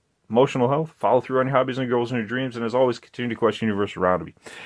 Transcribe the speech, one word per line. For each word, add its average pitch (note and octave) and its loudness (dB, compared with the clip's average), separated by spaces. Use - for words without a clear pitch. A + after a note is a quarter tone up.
emotional B2 2
health. D#3 -4
Follow A#2+ 2
through C3 -2
on C3 2
your C#3 -2
hobbies C3 2
and C3 -2
goals A#2+ 0
and B2 -2
your G#2+ -4
dreams, B2 -6
and A#2 -4
as A2+ -2
always, B2 2
continue - -10
to A2 -4
question A2 0
the G#2+ 0
universe G2+ -2
around F2+ 0
me. - -16